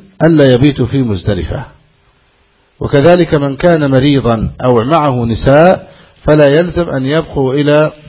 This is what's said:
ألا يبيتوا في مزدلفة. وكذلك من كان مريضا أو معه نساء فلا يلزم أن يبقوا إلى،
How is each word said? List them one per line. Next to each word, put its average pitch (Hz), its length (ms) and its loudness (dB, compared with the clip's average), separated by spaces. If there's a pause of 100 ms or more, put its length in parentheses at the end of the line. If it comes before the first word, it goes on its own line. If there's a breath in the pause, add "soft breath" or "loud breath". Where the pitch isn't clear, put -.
(220)
ألا 147 320 4
يبيتوا 131 320 0
في 139 160 -4
مزدلفة. 92 640 -6 (1160)
وكذلك 160 540 2
من 143 220 -2
كان 160 340 0
مريضا 123 600 0 (140)
أو 120 200 0
معه 139 400 -2
نساء 143 680 2 (320 loud breath)
فلا 151 240 2 (120)
يلزم 165 320 -4
أن 135 160 -6
يبقوا 139 480 -4
إلى، 147 380 0 (160)